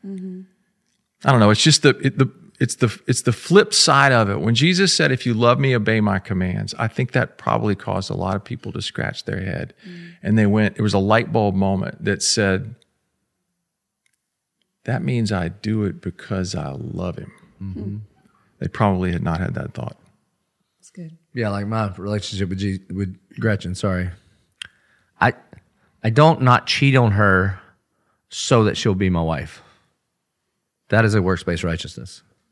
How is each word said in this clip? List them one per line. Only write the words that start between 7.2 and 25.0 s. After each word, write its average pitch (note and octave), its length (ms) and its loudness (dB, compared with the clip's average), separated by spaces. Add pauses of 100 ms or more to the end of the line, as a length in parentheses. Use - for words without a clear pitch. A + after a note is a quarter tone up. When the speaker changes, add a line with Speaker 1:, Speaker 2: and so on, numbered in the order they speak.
Speaker 2:
probably A2 380 0
caused G2 360 -6
a F#2+ 40 -6
lot F#2+ 200 -4
of G2 80 -8
people B2 300 -12
to - 80 -8
scratch - 440 -8
their - 160 -8
head. F#2+ 320 -8 (140)
Speaker 1:
Mm. E3+ 260 -18 (100)
Speaker 2:
And G#2+ 140 2
they G#2+ 80 4
went, G#2 320 2
it - 40 -2
was G#2 120 0
a G2+ 60 4
light G#2+ 320 2
bulb G#2 240 0
moment F#2+ 480 -2
that G2 180 -2
said, G2+ 540 -2 (2000)
"That A#2+ 200 -2
means A#2 280 -2
I F2+ 180 -2
do G#2+ 360 -4
it - 160 -6
because F#2 520 -6
I D2 240 -6
love - 400 -8
him." - 140 -16 (300)
Speaker 3:
Mm-hmm. G2+ 360 -10 (640)
Speaker 2:
They - 80 -6
probably F#2 440 0
had E2+ 120 -4
not E2 160 -2
had - 160 -4
that - 180 -10
thought. - 240 -10 (840)
Speaker 1:
That's - 120 -20
good. E3 260 -18 (160)
Speaker 3:
Yeah, A2+ 160 -4
like G2+ 180 -4
my G#2+ 300 -2
relationship G2 520 -6
with F#2+ 100 -6
Je-, G2 200 -4 (100)
with F#2+ 280 -6 (220)
Gretchen, G2+ 360 -2
sorry. F2+ 340 -2 (1080)